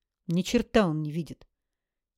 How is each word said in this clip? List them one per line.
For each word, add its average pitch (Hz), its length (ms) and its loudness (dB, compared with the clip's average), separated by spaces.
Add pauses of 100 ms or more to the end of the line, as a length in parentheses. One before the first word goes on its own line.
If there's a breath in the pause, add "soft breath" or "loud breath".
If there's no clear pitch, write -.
(260)
Ни 170 140 0
черта 220 480 2
он 156 140 -2
не 151 100 -6
видит. 156 340 -10 (720)